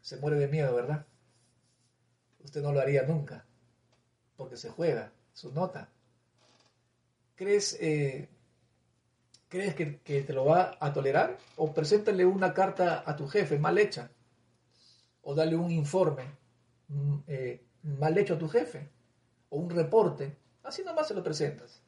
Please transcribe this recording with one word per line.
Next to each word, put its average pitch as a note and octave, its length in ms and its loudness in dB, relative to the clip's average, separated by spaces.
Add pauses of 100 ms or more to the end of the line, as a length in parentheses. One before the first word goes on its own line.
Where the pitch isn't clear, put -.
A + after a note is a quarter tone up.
Se - 160 -14
muere D3 200 0
de C#3+ 120 2
miedo, C#3+ 260 0
¿verdad? C#3+ 320 -2 (1300)
Usted D3 220 -8
no C#3+ 100 0
lo C#3 80 2
haría C3+ 220 2
nunca, D3 420 -4 (920)
porque B2+ 200 -14
se A2+ 140 -14
juega D3 420 -2 (200)
su - 200 -16
nota. F3+ 380 -6 (1400)
¿Crees, G3+ 460 2
eh, C#3+ 480 0 (1200)
crees F#3 260 -6
que, D3 260 -6
que C#3 220 -2
te C#3+ 100 -6
lo C3 120 0
va F3 360 4
a C#3+ 120 -2
tolerar? C#3+ 460 2 (180)
O D#3 160 -2
preséntale G3 540 2
una F#3 260 4
carta F#3 540 2
a D3 100 -4
tu C#3+ 120 -8
jefe D#3 300 0
mal E3+ 200 2
hecha, - 320 0 (1120)
o C#3+ 120 -6
dale D#3+ 220 2
un E3+ 140 0
informe, D#3 540 2 (640)
mm, C#3+ 380 -2
eh, C3 380 -6 (180)
mal D3+ 340 0
hecho G3+ 180 2
a D#3 40 -4
tu E3 100 -4
jefe, D#3 400 -2 (600)
o D3 80 -4
un F3 100 -4
reporte, D#3+ 680 2 (260)
así D4 200 -10
nomás D#4 260 -2
se G3+ 60 -6
lo F3+ 80 -4
presentas. D3+ 640 -6